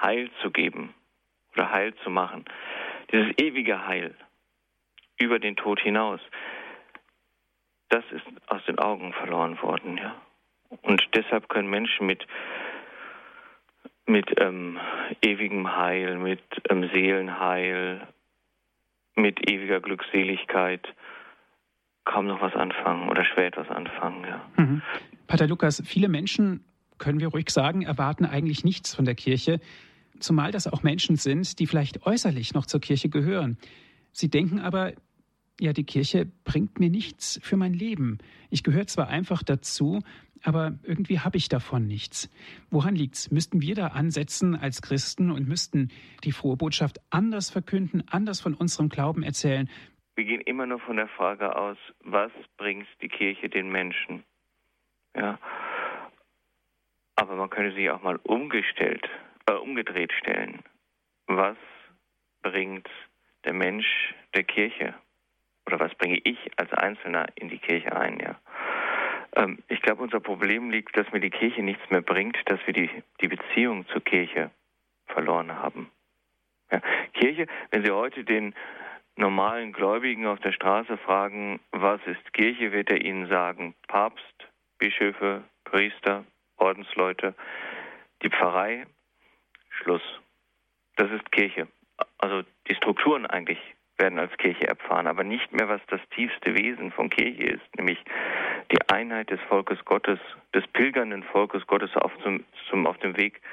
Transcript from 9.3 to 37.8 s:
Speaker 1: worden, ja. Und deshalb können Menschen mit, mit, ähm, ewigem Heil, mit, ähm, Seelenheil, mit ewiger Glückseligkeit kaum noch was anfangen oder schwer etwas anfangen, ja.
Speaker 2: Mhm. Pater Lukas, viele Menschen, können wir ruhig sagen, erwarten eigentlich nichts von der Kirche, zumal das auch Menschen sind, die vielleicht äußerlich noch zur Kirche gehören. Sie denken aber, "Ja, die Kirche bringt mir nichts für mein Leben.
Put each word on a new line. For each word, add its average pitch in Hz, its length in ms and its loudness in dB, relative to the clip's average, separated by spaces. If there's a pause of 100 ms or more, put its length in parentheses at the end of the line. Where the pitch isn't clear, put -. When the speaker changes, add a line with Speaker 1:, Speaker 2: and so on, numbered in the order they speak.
Speaker 1:
worden, 87 380 -2
ja. 104 200 -10 (640)
Und - 200 4 (120)
deshalb 110 340 0
können 101 220 -2
Menschen 104 360 0
mit, 92 200 -2 (1800)
mit, 104 340 4
ähm, 90 400 2 (440)
ewigem 101 520 2
Heil, 90 440 2
mit, 92 240 -2 (260)
ähm, 90 240 2
Seelenheil, 92 1120 2 (1080)
mit 101 360 4
ewiger 95 300 2
Glückseligkeit 92 1120 0 (1120)
kaum 101 180 2
noch 98 140 -2
was 95 140 0
anfangen 87 540 0
oder 90 160 2
schwer 90 220 2
etwas 82 220 -6
anfangen, 87 560 -6
ja. 92 200 -8 (120)
Speaker 2:
Mhm. 151 260 6 (440)
Pater 160 200 4
Lukas, 151 380 2
viele 196 240 4
Menschen, 185 560 2 (320)
können 143 240 2
wir 160 80 2
ruhig 156 220 -2
sagen, 170 320 4
erwarten 147 420 0
eigentlich 147 400 0
nichts - 300 0
von 139 100 2
der 123 100 2
Kirche, 131 460 2 (580)
zumal 156 320 4
das 208 160 -2
auch 147 160 -2
Menschen 160 340 4
sind, 147 440 0
die 160 60 2
vielleicht 147 400 0
äußerlich 175 480 2
noch 143 120 2
zur 147 140 0
Kirche 143 300 2
gehören. 147 480 2 (540)
Sie 151 180 0
denken 170 280 4
aber, 185 360 -2 (680)
"Ja, 151 120 4
die 143 120 0
Kirche 160 420 2 (180)
bringt - 360 0
mir 175 100 8
nichts - 520 -2
für - 140 0
mein 185 180 2
Leben. 175 440 -2 (320)